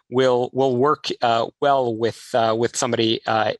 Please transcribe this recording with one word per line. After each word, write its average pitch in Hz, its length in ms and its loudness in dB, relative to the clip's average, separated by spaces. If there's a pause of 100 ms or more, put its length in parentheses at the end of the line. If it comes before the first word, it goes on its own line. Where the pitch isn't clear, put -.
will, 123 440 0
will 131 240 0
work, 143 320 0 (140)
uh, 117 240 0 (140)
well 135 340 0
with, 110 380 -6
uh, 113 240 2
with 117 200 -2
somebody, 117 500 0
uh, 110 340 0